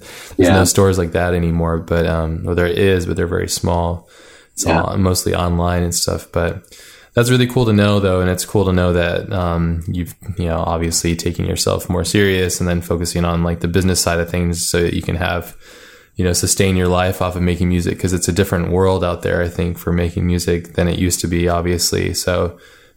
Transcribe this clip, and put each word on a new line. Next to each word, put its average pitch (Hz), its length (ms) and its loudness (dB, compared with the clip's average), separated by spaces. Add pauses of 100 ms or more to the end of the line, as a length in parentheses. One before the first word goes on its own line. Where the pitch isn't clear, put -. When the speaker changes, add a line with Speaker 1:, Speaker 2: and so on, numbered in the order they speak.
(380)
Speaker 1:
Yeah. 90 160 4
Speaker 2:
no 92 120 6
stores 95 320 4
like 85 140 0
that 87 240 2
anymore, 82 420 2
but, 82 300 0
um, 82 360 -2
well, 90 120 -2
there 87 120 2
is, 92 380 2
but 87 100 -2
they're 90 120 0
very 90 220 -2
small. 87 600 -2 (440)
It's - 120 -6
Speaker 1:
Yeah. 85 160 2
Speaker 2:
all 95 160 -4
mostly 92 380 0
online 87 480 0
and 85 120 -2
stuff, - 360 -4
but 87 320 -2 (500)
that's 120 160 2
really 127 180 4
cool 123 180 0
to 110 80 4
know, 101 260 4
though, 92 220 2
and 90 100 2
it's 90 140 -2
cool 101 200 0
to 92 80 2
know 90 200 4
that, 87 380 0
um, 85 560 -2
you've, 90 280 -6 (240)
you 87 80 -2
know, 82 180 -2
obviously 85 500 0
taking 90 300 -4
yourself 87 420 -2
more 87 160 0
serious 92 560 2
and 90 80 0
then 85 140 0
focusing 87 440 -2
on, 85 180 0
like, 85 160 -2
the 87 80 -2
business 90 340 2
side 85 180 0
of 85 100 -2
things 87 380 -2
so 87 140 0
that 87 140 0
you 85 80 -2
can 85 120 -2
have, 87 400 -4 (600)
you 92 80 -2
know, 90 100 2
sustain 95 420 2
your 90 120 2
life 90 360 0
off 90 120 -2
of 87 60 -4
making 87 280 2
music, 87 300 0
'cause 92 140 -2
it's 87 140 -2
a 90 40 2
different 87 400 0
world 92 320 2
out 87 200 -2
there, 87 180 0
I 87 80 0
think, 87 300 -4
for 85 120 -4
making 87 360 0
music 87 480 -2
than 90 120 2
it 85 120 -2
used 90 220 0
to 87 60 -2
be, 85 220 0
obviously. 87 640 -2
So 87 440 -2 (400)